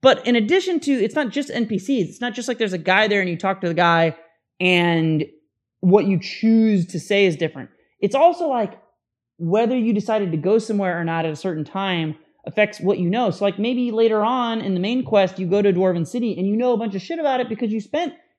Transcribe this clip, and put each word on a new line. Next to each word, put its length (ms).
But 260
in 80
addition 460
to, 100
it's 240
not 140
just 220
N 160
P 120
Cs. 300
It's 100
not 140
just 160
like 80
there's 160
a 60
guy 280
there 140
and 80
you 80
talk 240
to 80
the 60
guy 420
and 640
what 260
you 120
choose 680
to 120
say 260
is 120
different. 320
It's 140
also, 320
like, 260
whether 400
you 160
decided 380
to 60
go 200
somewhere 420
or 60
not 200
at 60
a 60
certain 260
time 520
affects 360
what 180
you 100
know. 220
So, 140
like, 140
maybe 320
later 300
on 380
in 140
the 80
main 240
quest, 340
you 80
go 140
to 100
Dwarven 340
City 320
and 80
you 120
know 160
a 40
bunch 180
of 60
shit 180
about 200
it 80
because 240
you 80
spent 340